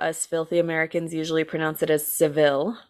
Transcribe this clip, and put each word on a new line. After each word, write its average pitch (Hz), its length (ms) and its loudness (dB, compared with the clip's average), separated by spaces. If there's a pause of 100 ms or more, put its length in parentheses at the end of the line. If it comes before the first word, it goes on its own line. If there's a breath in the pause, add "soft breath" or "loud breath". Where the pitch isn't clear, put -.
us 160 240 -4
filthy 165 320 -2
Americans 165 560 0
usually 160 300 0
pronounce 156 400 -2
it 156 80 2
as 151 200 0
Seville. 151 680 2 (100)